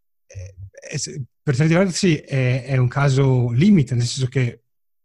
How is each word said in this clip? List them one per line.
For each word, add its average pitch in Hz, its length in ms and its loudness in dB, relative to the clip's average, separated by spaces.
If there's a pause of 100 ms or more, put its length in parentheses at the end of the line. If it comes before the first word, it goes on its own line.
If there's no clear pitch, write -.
(260)
eh, 92 300 -20 (160)
è - 260 -14
se-, 151 240 -10 (220)
per 143 120 -2
certi 160 200 2
versi 180 400 0
è, 131 480 -2
è 135 140 -2
un 123 100 2
caso 131 640 2
limite, 151 420 4
nel 120 140 0
senso 131 200 -4
che 123 360 -4 (420)